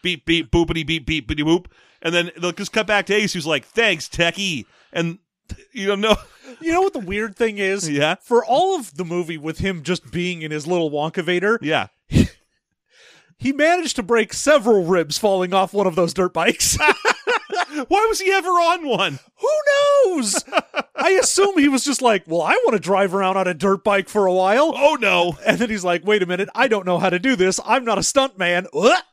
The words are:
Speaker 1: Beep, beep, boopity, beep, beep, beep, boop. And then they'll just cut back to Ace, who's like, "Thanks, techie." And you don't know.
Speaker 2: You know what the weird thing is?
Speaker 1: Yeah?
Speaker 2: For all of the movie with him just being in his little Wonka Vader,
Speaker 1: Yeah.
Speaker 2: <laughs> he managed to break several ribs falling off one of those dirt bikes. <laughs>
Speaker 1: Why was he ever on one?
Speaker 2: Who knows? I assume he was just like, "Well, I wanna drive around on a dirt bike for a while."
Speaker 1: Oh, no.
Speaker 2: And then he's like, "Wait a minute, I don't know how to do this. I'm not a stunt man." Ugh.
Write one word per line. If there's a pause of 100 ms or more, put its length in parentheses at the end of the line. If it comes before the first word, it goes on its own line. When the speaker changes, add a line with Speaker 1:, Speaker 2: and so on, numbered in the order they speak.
Speaker 1:
Beep,
beep,
boopity,
beep,
beep,
beep,
boop. (380)
And
then
they'll
just
cut
back
to
Ace,
who's
like,
"Thanks,
techie." (280)
And (540)
you
don't
know. (460)
Speaker 2:
You
know
what
the
weird
thing
is?
Speaker 1:
Yeah?
Speaker 2:
For
all
of
the
movie
with
him
just
being
in
his
little
Wonka
Vader,
Speaker 1:
Yeah. (220)
Speaker 2:
<laughs>
he
managed
to
break
several
ribs
falling
off
one
of
those
dirt
bikes.
<laughs> (1000)
Speaker 1:
Why
was
he
ever
on
one? (200)
Speaker 2:
Who
knows? (520)
I (100)
assume
he
was
just
like,
"Well,
I
wanna
drive
around
on
a
dirt
bike
for
a
while."
Speaker 1:
Oh,
no.
Speaker 2:
And
then
he's
like,
"Wait
a
minute,
I
don't
know
how
to
do
this.
I'm
not
a
stunt
man."
Ugh. (160)